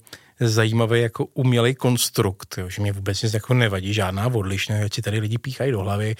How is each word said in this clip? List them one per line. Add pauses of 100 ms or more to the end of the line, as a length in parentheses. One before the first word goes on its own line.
(400)
zajímavý
jako
umělej
konstrukt,
jo,
že
mě
vůbec
nic
jako
nevadí,
žádná
odlišnost,
ať
si
tady
lidi
píchají
do
hlavy,